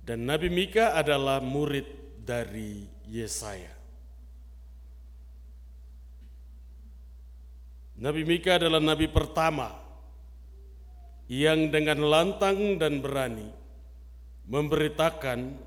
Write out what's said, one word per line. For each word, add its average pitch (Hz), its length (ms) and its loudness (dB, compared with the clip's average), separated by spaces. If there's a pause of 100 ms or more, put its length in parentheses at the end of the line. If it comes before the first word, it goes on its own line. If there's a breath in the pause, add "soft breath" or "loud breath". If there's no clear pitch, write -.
Dan 117 240 -6
Nabi 156 240 2
Mika 185 480 4
adalah 135 460 4
murid 139 420 0 (380)
dari 107 640 -6 (160)
Yesaya. 107 640 -8 (4000)
Nabi 151 240 0
Mika 175 320 6
adalah 165 240 6
nabi 156 240 6
pertama 147 720 2 (1500)
yang 156 400 4
dengan 151 320 4
lantang 190 800 4
dan 147 160 4
berani 131 480 -2 (1040)
memberitakan 147 1040 2 (140)